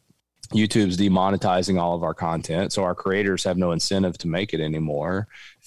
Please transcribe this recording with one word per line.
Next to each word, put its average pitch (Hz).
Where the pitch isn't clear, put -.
YouTube's 104
demonetizing 92
all 85
of 85
our 80
content. 82
So 101
our 90
creators 95
have 92
no 90
incentive 90
to -
make 87
it 80
anymore. 78